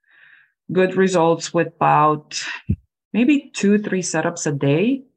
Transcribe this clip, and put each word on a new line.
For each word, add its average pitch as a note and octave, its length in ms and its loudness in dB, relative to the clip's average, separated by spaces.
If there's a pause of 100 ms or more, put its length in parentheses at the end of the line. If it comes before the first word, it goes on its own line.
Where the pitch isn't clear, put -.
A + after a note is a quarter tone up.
(720)
good F#3 240 0
results E3+ 560 2
with E3 160 0
about D3+ 720 0 (720)
maybe C4+ 420 0
two, G3+ 240 2
three F#3+ 240 -4
setups E3+ 440 -4
a D3+ 60 -2
day D3+ 520 0 (120)